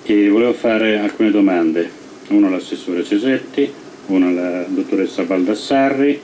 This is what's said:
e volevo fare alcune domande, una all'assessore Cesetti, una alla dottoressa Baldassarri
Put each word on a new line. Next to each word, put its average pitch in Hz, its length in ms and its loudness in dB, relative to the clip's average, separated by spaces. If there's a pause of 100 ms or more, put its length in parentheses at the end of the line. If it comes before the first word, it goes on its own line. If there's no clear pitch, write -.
e 104 260 2
volevo 113 240 4
fare 110 440 0
alcune 104 320 0
domande, 87 600 2 (400)
una 101 180 4
all'assessore 90 560 -4
Cesetti, 127 640 -2 (380)
una 92 200 2
alla 90 400 -2
dottoressa 92 560 -2
Baldassarri 135 1000 0